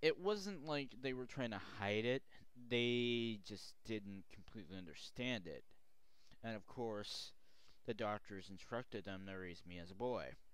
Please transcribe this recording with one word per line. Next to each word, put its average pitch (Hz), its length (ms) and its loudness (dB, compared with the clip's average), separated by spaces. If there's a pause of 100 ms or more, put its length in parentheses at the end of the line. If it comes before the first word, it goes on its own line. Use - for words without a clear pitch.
it 151 180 6
wasn't 190 460 2
like 143 240 2 (120)
they 131 120 2
were 127 120 -2
trying 123 260 0
to 98 100 0 (180)
hide 104 260 6
it. 127 180 6 (460)
They 120 760 6
just - 300 -8 (100)
didn't 101 380 -2 (100)
completely 95 440 -8
understand 92 680 -2
it. 73 160 -6 (800)
And 113 120 0
of 104 120 -4
course, 110 680 0 (520)
the 120 80 2
doctors 104 560 0
instructed 104 560 -4
them 95 220 -4
to 95 60 -4
raise 92 340 -4
me 87 120 -6
as 87 120 -6
a 95 40 -10
boy. 101 360 2 (220)